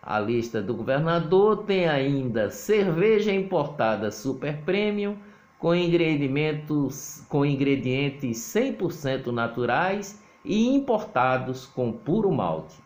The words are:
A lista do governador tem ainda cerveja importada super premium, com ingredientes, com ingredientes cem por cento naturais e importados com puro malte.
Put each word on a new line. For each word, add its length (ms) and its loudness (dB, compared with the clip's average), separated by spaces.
A 160 -2
lista 420 -2
do 140 -4
governador 840 2
tem 280 0
ainda 640 0
cerveja 840 2
importada 760 0
super 520 -6
premium, 520 -2
com 120 2
ingredientes, 1600 0
com 180 2
ingredientes 920 0
cem 340 -2
por 180 -4
cento 400 -4
naturais 920 -2
e 300 2
importados 920 0
com 260 -2
puro 400 0
malte. 420 -2